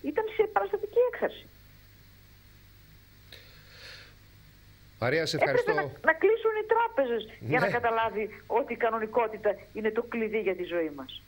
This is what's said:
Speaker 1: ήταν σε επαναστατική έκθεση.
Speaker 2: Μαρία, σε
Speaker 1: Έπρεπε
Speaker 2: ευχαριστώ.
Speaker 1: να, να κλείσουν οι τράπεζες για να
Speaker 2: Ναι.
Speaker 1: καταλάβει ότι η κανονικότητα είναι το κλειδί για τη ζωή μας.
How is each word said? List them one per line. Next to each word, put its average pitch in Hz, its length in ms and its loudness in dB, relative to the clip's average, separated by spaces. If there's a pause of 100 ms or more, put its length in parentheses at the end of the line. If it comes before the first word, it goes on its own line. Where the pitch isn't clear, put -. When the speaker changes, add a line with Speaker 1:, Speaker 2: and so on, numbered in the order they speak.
Speaker 1:
ήταν 302 240 -2 (100)
σε - 60 2
επαναστατική 403 580 2 (140)
έκθεση. - 320 -4 (3500)
Speaker 2:
Μαρία, 143 260 2
σε - 100 -2
Speaker 1:
Έπρεπε 494 240 4
Speaker 2:
ευχαριστώ. 392 280 0 (160)
Speaker 1:
να, 311 80 6
να - 20 4
κλείσουν 440 380 2 (100)
οι 440 120 -4
τράπεζες 277 540 0 (120)
για 233 200 0
να 254 60 2
Speaker 2:
Ναι. 202 60 2
Speaker 1:
καταλάβει 226 760 -2
ότι 233 260 0
η - 20 -4
κανονικότητα 220 800 0 (180)
είναι 214 180 -2
το 233 120 -2
κλειδί 220 360 -2
για 190 160 0
τη 180 80 -6
ζωή 165 320 -2
μας. 131 320 -12